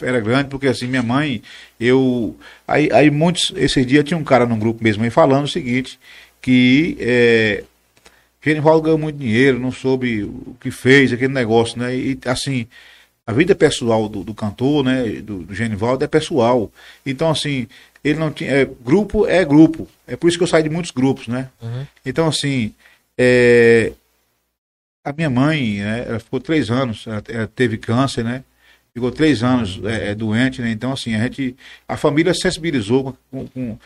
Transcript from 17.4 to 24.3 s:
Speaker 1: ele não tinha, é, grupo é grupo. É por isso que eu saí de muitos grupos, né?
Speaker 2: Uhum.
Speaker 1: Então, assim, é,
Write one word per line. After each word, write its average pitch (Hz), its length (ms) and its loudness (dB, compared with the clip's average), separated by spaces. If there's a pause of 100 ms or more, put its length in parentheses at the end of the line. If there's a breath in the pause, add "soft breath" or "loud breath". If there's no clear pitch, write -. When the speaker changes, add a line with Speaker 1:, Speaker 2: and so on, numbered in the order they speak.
Speaker 1:
ele 147 140 0
não 160 120 -2
tinha, - 200 -8
é, 135 180 2 (160)
grupo 202 420 2
é 175 200 2
grupo. 151 420 4 (180)
É 127 80 -10
por 165 140 -2
isso 170 80 2
que 175 60 -4
eu 170 60 0
saí 160 140 2
de 156 60 -6
muitos 175 220 -6
grupos, 131 360 -2
né? 127 220 -6 (140)
Speaker 2:
Uhum. 120 240 -10 (180)
Speaker 1:
Então, 147 240 -2
assim, 135 460 -2 (420 soft breath)
é, 120 760 6 (1120)